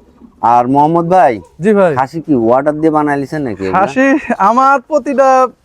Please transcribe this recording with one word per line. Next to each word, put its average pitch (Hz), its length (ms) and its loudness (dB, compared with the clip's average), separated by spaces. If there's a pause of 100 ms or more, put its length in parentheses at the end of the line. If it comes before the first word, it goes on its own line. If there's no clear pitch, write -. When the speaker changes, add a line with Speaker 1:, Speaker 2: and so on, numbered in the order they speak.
(400)
Speaker 1:
আর 123 260 2
মোহাম্মদ 151 420 0
ভাই, 156 320 2 (200)
Speaker 2:
জি 208 120 0
ভাই। 190 220 2
Speaker 1:
খাসি 131 260 -4
কি 151 140 -2
অর্ডার 135 460 0
দিয়ে 160 100 2
বানাইছেন 147 520 -2
নাকি 98 220 -6
এগুলা? 95 140 -2
Speaker 2:
খাসি 262 600 0
আমার 262 420 2
প্রতিটা 262 680 0 (160)